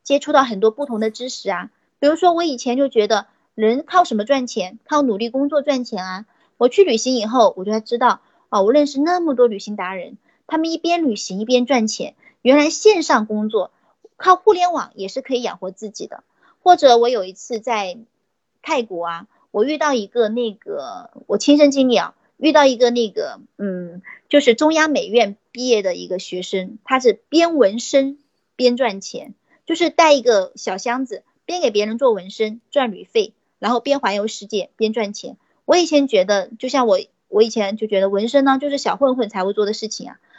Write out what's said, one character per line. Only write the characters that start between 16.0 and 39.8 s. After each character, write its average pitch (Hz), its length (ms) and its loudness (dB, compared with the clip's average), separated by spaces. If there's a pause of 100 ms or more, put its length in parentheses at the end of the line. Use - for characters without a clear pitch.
的。 - 160 -20 (400)
或 359 140 6
者 254 200 6
我 233 120 2
有 220 160 -2
一 185 80 -14
次 226 260 -12
在 208 380 -6 (640)
泰 285 220 -4
国 175 220 -10
啊， 170 220 -10 (240)
我 208 140 0
遇 302 120 -2
到 294 160 -2
一 214 140 -4
个 226 220 -2
那 226 240 -4
个， 131 580 -14 (160)
我 202 100 -2
亲 294 200 4
身 294 140 6
经 269 180 2
历 220 100 2
啊， 165 160 -6 (220)
遇 302 160 2
到 294 120 6
一 254 120 2
个 240 120 4
那 240 200 -2
个， 143 320 -10 (160)
嗯， 180 440 -8 (280)
就 294 100 4
是 262 160 4
中 311 180 0
央 311 160 0
美 277 180 -2
院 202 280 0 (160)
毕 247 160 -8
业 226 140 2
的 185 140 -4
一 180 120 -12
个 185 120 -6
学 180 220 -10
生， 190 420 -8
他 262 160 0
是 247 140 4 (160)
边 330 260 2
纹 220 240 2
身 277 400 -2 (360)
边 247 220 0
赚 214 240 -4
钱， - 320 -16 (320)
就 330 100 -4
是 330 140 -2
带 320 240 4
一 269 80 4
个 214 340 2
小 190 220 -8
箱 247 280 -6
子， - 180 -14 (220)
边 359 160 -6
给 285 80 2
别 208 160 0
人 220 120 -6
做 254 140 2
纹 190 200 -6
身 220 300 -6 (100)
赚 254 200 0
旅 180 120 -16
费， 190 300 -2 (260)
然 208 120 -2
后 247 80 -2
边 277 200 -2
环 202 160 -2
游 208 120 -2
世 208 200 -14
界 196 280 -6
边 220 180 0
赚 214 200 -4
钱。 - 240 -16 (280)
我 311 100 4
以 359 100 4
前 294 220 2
觉 196 160 2
得， 190 260 -2 (100)
就 254 100 -8
像 254 180 0
我， 190 120 2 (280)
我 208 140 2
以 233 80 4
前 208 260 -4
就 214 120 -4
觉 208 120 0
得 190 80 2
纹 202 220 -2
身 269 160 2
呢， 269 120 4
就 285 120 -4
是 285 80 -2
小 185 180 -4
混 254 220 0
混 233 100 -2
才 202 160 -6
会 196 80 -2
做 208 140 -2
的 208 80 -2
事 214 160 -10